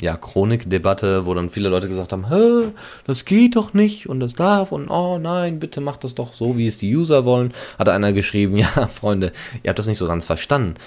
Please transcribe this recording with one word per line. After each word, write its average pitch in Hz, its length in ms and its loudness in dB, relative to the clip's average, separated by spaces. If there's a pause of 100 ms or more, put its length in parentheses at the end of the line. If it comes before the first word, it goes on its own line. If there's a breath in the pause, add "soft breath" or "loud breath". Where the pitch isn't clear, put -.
ja, 82 160 -2
Chronik-Debatte, 95 1080 0
wo 90 80 -2
dann 87 160 -2
viele 101 200 -2
Leute 92 180 0
gesagt 92 240 -6
haben, 98 160 -4
„Hä, 226 440 4 (340 loud breath)
das 135 180 -2
geht 233 320 4
doch 208 180 0
nicht 208 340 2
und 131 120 -4
das 123 140 -4
darf 190 360 2
und 143 180 -6
oh 180 300 -2
nein, 170 400 -4
bitte 151 220 -8
macht 139 240 -6
das 123 100 -10
doch 123 200 -8
so, 123 220 0
wie 117 120 2
es 110 100 -4
die 101 160 0
User 151 300 4
wollen.“ 123 280 2 (260 loud breath)
Hat 101 100 2
einer 101 240 4
geschrieben, 101 440 2
<laughs> - 20 4
„Ja, 117 300 2
Freunde, 95 440 -2 (300 loud breath)
ihr - 80 -2
habt 98 80 -4
das 107 80 -4
nicht 107 120 -2
so 90 80 -2
ganz 85 180 -2
verstanden. 90 520 -2 (100)